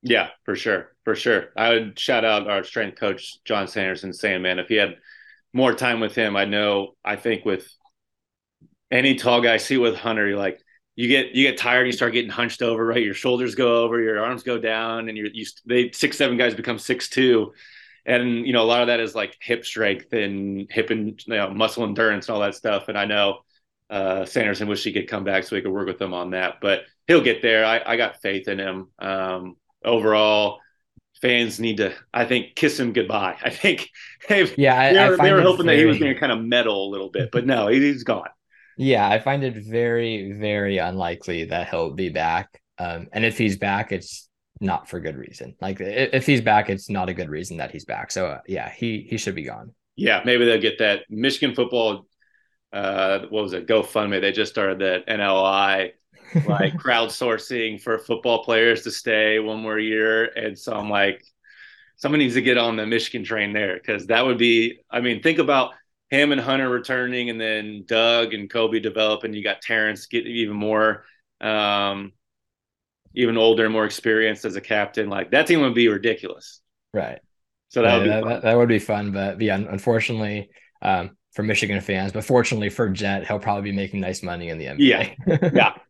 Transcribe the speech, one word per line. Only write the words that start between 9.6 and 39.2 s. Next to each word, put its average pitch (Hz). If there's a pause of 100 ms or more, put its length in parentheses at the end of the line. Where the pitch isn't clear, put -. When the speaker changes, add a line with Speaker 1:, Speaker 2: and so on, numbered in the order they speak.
Speaker 1:
with 117
Hunter, 107
you're 101
like, 98 (360)
you 117
get, 135
you 131
get 131
tired, 127
you 123
start 117
getting 117
hunched 117
over, 117
right? 117
Your 101
shoulders 123
go 117
over, 117
your 110
arms 120
go 120
down, 113
and 110
you're, 107
you, 107 (220)
they, 123
six -
seven 123
guys 120
become 113
six 123
two. 120 (540)
And, 123
you 131
know, 117
a 113
lot 120
of 120
that 120
is, 107
like, 104
hip 117
strength 101
and 101
hip -
and, 110
you 113
know, 101
muscle 110
endurance 104
and 113
all 104
that 101
stuff. 104
And 104
I 101
know, 101 (520)
uh, 95
Sanderson 104
wish 101
he 107
could 98
come 101
back 95
so 104
he 95
could 95
work 95
with 92
them 92
on 87
that, 92
but 98 (260)
he'll 160
get 117
there. 110
I, 113
I 117
got 117
faith 98
in 98
him. 92 (140)
Um, 95 (280)
overall, 107 (600)
fans 120
need 110
to, 98 (200)
I 123
think, 120
kiss 147
him 120
goodbye. 101
<laughs> -
I 120
think - (400)
they've, 196
Speaker 2:
Yeah, 131
I, 135
Speaker 1:
they 196
Speaker 2:
I -
Speaker 1:
were, 185
they -
Speaker 2:
find 196
Speaker 1:
were 180
Speaker 2:
it 170
Speaker 1:
hoping 180
that 160
he 160
was 147
Speaker 2:
very 139
Speaker 1:
gonna -
kinda 120
meddle 113
a -
little 98
bit, 107
but 120
no, 117
he, 127
he's 135
gone. 98 (480)
Speaker 2:
Yeah, 120
I 107